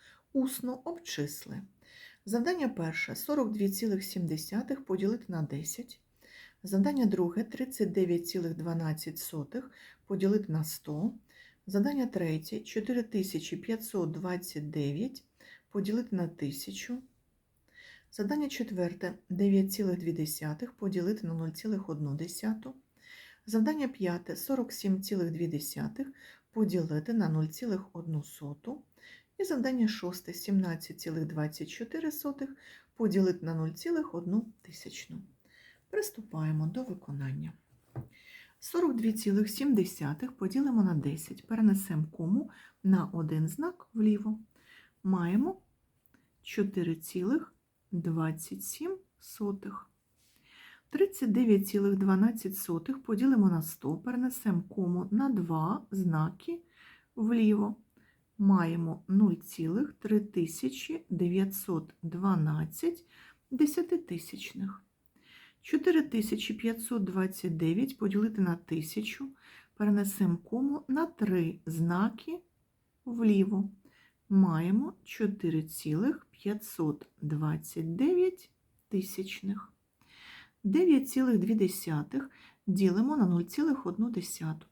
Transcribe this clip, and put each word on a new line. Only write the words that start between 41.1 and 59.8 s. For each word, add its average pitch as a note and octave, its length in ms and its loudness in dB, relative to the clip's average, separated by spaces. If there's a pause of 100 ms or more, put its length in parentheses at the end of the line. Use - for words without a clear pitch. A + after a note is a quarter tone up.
Перенесемо G3 580 4 (120)
кому F#3+ 340 0 (320)
на F#3+ 240 6
один D#3+ 420 0
знак F4 460 -6
вліво. G#3+ 440 2 (640)
Маємо F#3+ 580 2 (840)
чотири F3+ 540 -2
цілих G#3 580 -2 (380)
двадцять E3 720 -4
сім F#4+ 340 -6 (220)
сотих. - 720 -8 (1000)
Тридцять D4 420 2
дев'ять G3+ 360 6
цілих G3+ 280 2
дванадцять G3 600 4
сотих E3+ 460 -4
поділимо A3+ 460 6
на E3 140 2
сто. D#3 340 -4
Перенесемо B3 640 -2
кому F3+ 480 -2
на C4 180 2
два F3 600 0
знаки F3+ 720 0 (560)
вліво. G#3+ 600 4 (640)
Маємо E3+ 720 4
нуль F#3+ 260 6
цілих E3+ 580 -2